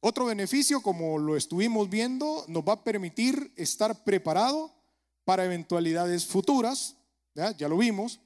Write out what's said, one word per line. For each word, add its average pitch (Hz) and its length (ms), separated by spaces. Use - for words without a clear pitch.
Otro 240 260
beneficio, 254 540
como 165 380
lo 151 180
estuvimos 208 540
viendo, 254 560
nos 165 160
va 190 120
a - 100
permitir 226 720
estar 208 480
preparado 220 680
para 185 200
eventualidades 170 800
futuras, 240 720
¿ya? 175 220
Ya 147 120
lo 160 80
vimos. 220 500